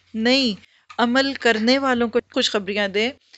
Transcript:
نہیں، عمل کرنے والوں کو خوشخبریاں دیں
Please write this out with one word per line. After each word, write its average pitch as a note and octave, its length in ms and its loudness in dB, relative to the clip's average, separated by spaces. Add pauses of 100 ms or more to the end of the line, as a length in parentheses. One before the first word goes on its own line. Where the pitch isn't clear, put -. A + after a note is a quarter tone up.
(140)
نہیں، A#3 480 0 (360)
عمل C4 360 0
کرنے A#3 460 2
والوں B3+ 280 0
کو A#3+ 120 -2 (120)
خوشخبریاں G#3 560 -2
دیں G#3 240 -2 (260)